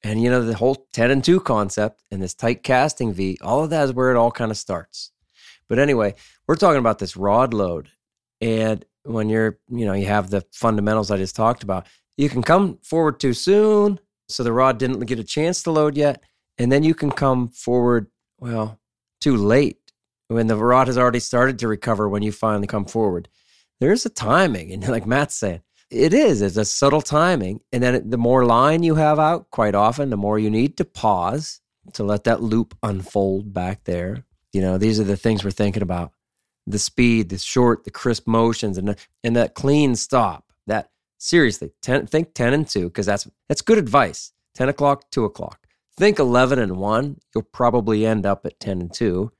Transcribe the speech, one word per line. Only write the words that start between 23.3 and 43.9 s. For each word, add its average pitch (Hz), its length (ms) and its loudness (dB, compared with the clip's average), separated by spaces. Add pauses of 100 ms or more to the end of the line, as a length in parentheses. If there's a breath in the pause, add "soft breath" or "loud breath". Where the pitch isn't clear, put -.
There 151 120 4
is 247 120 0
a 233 60 -4
timing, 113 640 0
and 95 160 -8
<laughs> - 0 -
like 113 180 -2
Matt's 139 280 0
saying, 87 280 -6 (280)
it 147 240 2
is, 202 280 4
it's 98 140 0
a 107 80 0
subtle 143 380 2
timing. 147 580 0 (120)
And 120 100 -2
then 123 280 0
the 120 80 -2
more 123 260 4
line 135 380 4
you 160 140 2
have 151 220 2
out, 156 320 0
quite 107 240 0
often, 120 360 2
the 110 60 -2
more 104 220 0
you 107 120 0
need 123 280 0
to 175 60 -2
pause 104 760 -2 (340)
to 107 100 -6
let 101 200 -2
that 117 180 0
loop 113 400 -2
unfold 98 680 -4
back 92 320 -6
there. 92 400 -6 (280)
You 98 100 0
know, 92 160 0
these 107 220 2
are 107 40 0
the 98 120 -2
things 104 280 -2
we're 98 60 -4
thinking 101 320 -2
about. 87 300 -6 (540)
The 101 120 -6
speed, 113 520 0
the 95 80 -8
short, 120 460 0
the - 60 -12
crisp - 360 -6
motions, 113 520 0
and, 101 160 -4 (300 loud breath)
and 117 120 0
that - 180 2
clean 139 420 2
stop. 101 480 -2 (220)
That, 104 240 -4 (280)
seriously, 127 540 0 (100)
ten, 127 240 -2
think 165 280 -2
ten 120 200 0
and 151 140 -2
two, 87 220 -4
'cause 98 160 -6
that's, 101 200 -4 (220)
that's 147 140 -4
good 220 160 4
advice. 123 540 0 (220)